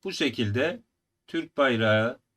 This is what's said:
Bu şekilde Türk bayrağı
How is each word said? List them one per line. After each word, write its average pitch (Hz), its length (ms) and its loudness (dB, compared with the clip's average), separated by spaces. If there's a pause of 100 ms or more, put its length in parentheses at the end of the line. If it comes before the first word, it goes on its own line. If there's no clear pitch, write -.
Bu 190 80 -8
şekilde 127 680 -2 (440)
Türk - 300 -8
bayrağı 113 640 2 (160)